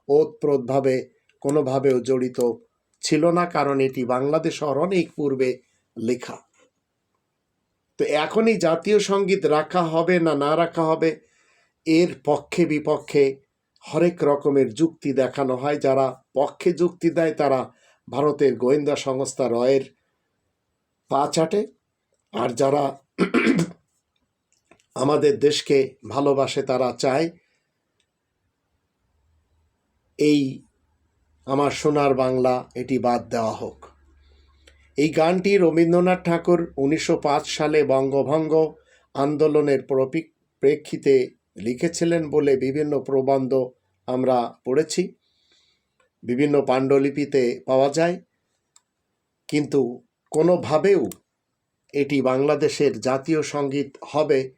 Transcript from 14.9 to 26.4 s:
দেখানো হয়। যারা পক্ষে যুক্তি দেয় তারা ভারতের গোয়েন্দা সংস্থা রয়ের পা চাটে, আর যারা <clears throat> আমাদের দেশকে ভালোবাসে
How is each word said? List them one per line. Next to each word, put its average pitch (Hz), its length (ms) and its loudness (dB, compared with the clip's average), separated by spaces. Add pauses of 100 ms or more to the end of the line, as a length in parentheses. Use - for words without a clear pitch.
দেখানো 127 440 -2
হয়। 147 200 -4
যারা 135 480 0 (100)
পক্ষে 143 380 -2
যুক্তি 170 380 -2
দেয় 156 240 -2
তারা 131 380 0 (380)
ভারতের 143 460 0
গোয়েন্দা 139 400 0
সংস্থা 135 520 -4
রয়ের 131 460 0 (1120)
পা 139 240 0
চাটে, 165 340 -2 (680)
আর 127 160 -4
যারা 139 500 -2 (200)
<clears throat> - 640 0 (1120)
আমাদের 135 440 2
দেশকে 139 580 0 (120)
ভালোবাসে 135 540 0